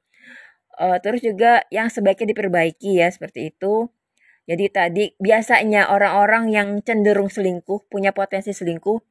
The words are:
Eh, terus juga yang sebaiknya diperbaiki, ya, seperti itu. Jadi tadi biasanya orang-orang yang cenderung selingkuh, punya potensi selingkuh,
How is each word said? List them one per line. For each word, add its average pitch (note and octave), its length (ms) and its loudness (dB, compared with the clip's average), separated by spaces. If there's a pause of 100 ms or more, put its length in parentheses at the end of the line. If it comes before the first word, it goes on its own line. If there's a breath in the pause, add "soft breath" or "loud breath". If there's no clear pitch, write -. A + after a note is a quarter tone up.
(800 loud breath)
Eh, F3+ 240 0
terus A#3 240 -4
juga A3+ 480 2
yang A3 160 -4
sebaiknya G3+ 460 0
diperbaiki, F3 640 0
ya, E3+ 80 2
seperti - 400 -10
itu. A3 400 -4 (580 soft breath)
Jadi F3 240 0
tadi F3+ 320 0 (160)
biasanya G#3+ 720 2
orang-orang G3+ 640 2
yang G#3 140 0 (120)
cenderung G#3 480 0
selingkuh, F#3+ 640 -6
punya G3 260 -2
potensi G3 380 -6
selingkuh, F3 420 -4 (140)